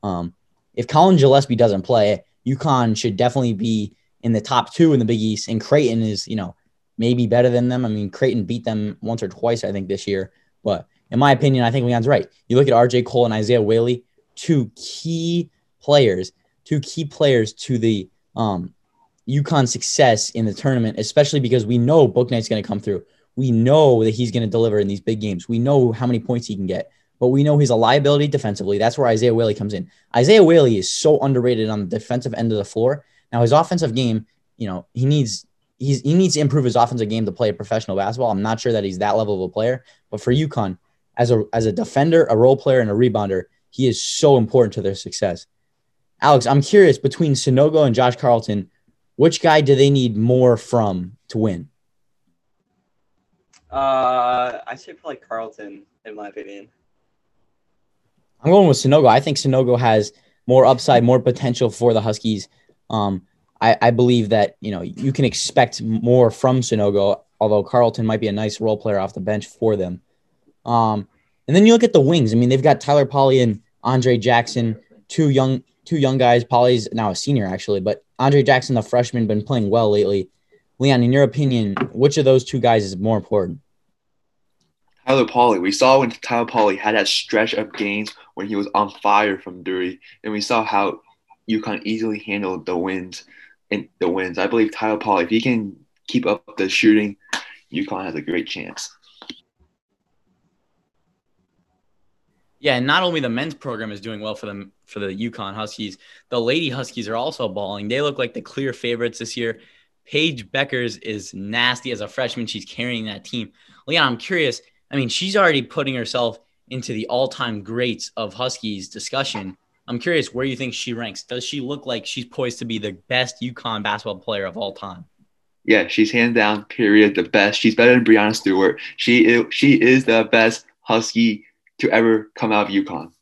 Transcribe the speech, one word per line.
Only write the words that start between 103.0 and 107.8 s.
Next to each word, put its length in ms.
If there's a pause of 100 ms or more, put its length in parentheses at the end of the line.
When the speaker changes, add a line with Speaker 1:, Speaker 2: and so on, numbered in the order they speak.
Speaker 1:
only 160
the 80
men's 260
program 380
is 80
doing 180
well 160
for 120
them, 260 (140)
for 120
the 80
uconn 480
Huskies, 440 (320)
the 100
Lady 280
Huskies 400
are 60
also 320
balling. 400